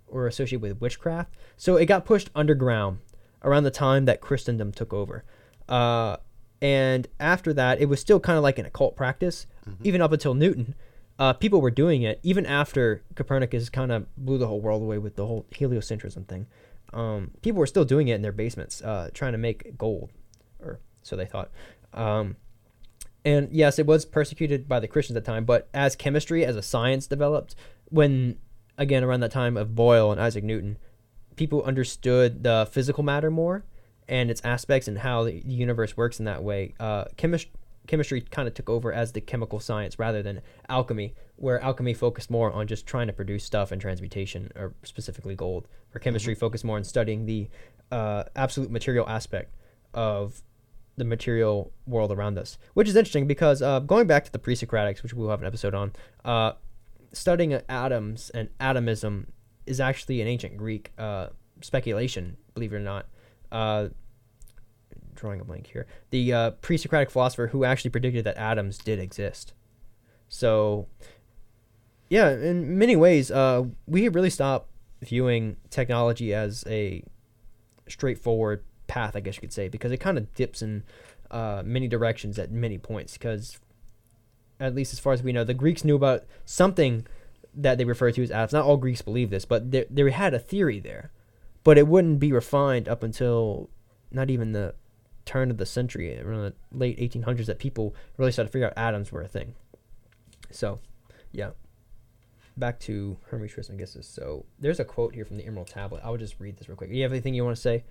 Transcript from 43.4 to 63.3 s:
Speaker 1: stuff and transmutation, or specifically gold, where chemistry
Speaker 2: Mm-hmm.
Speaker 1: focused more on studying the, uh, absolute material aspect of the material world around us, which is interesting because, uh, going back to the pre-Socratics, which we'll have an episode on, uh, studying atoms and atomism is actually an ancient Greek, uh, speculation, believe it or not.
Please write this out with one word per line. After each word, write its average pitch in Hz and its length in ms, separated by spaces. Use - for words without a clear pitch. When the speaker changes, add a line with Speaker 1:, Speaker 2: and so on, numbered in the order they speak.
Speaker 1:
stuff 101 300
and 95 80
transmutation, 95 760
or - 280
specifically - 520
gold, 90 320
where - 80
chemistry 113 340
Speaker 2:
Mm-hmm. - 60
Speaker 1:
focused 113 240
more 110 120
on 104 80
studying 110 400
the, 107 240
uh, 107 340
absolute 131 340
material 117 380
aspect 110 460
of 104 480
the 131 80
material 113 680
world 110 260
around 101 260
us, - 180
which 208 140
is 196 60
interesting 156 320
because, 143 340
uh, 135 200
going 196 260
back 147 180
to - 60
the 131 80
pre-Socratics, 113 640
which 117 100
we'll 117 160
have 104 120
an - 60
episode 98 280
on, 101 180
uh, 113 280
studying 170 400
atoms 120 600
and 113 180
atomism 117 640
is 131 140
actually 131 400
an 110 80
ancient 117 280
Greek, 107 400
uh, 104 340
speculation, 113 720
believe 113 180
it 104 40
or 104 40
not. 98 260